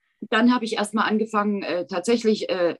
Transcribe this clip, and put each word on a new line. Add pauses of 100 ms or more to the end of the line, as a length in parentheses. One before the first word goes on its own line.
(300)
Dann
habe
ich
erstmal
angefangen,
äh,
tatsächlich,
äh,